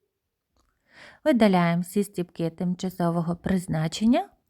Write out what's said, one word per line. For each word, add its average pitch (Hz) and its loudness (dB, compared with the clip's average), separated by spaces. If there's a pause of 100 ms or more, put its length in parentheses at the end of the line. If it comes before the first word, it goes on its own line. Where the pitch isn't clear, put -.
(1200)
Видаляємо 185 4
всі 202 -2
стіпки 175 -6
тимчасового 175 -4
призначення, 185 0 (220)